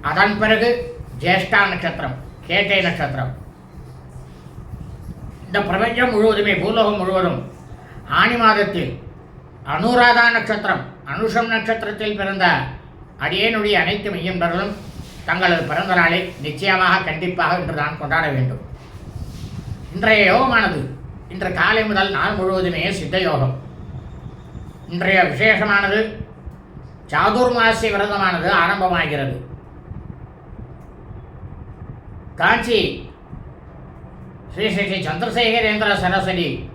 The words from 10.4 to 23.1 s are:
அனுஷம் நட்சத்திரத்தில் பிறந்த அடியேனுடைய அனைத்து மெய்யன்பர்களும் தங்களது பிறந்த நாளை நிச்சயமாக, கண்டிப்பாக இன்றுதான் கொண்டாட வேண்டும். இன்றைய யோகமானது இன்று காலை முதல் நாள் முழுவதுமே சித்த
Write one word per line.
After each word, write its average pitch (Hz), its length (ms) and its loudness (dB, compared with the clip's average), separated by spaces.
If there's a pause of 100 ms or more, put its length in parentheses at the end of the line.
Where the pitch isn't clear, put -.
அனுஷம் 226 420 0
நட்சத்திரத்தில் 214 680 -2
பிறந்த 190 260 0 (800)
அடியேனுடைய 208 580 2
அனைத்து 202 320 -2
மெய்யன்பர்களும் 175 580 -2 (560)
தங்களது 170 420 2
பிறந்த 175 300 0
நாளை 170 200 4 (260)
நிச்சயமாக, 185 600 2
கண்டிப்பாக 170 540 0
இன்றுதான் 151 380 -4
கொண்டாட 156 260 0 (100)
வேண்டும். 131 260 0 (1300)
இன்றைய 220 360 4
யோகமானது 220 500 4 (520)
இன்று 185 180 -4 (100)
காலை 214 300 4
முதல் 196 260 2
நாள் 185 220 0
முழுவதுமே 185 440 0 (160)
சித்த 165 180 -2 (120)